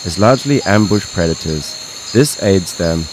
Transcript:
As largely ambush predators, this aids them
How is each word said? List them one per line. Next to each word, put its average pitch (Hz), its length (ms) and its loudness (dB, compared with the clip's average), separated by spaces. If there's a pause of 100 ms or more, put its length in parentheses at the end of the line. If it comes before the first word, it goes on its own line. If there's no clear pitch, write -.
As 85 140 -6
largely 127 460 4
ambush 104 500 2
predators, - 960 -4
this 135 300 2
aids 98 340 2
them 82 380 0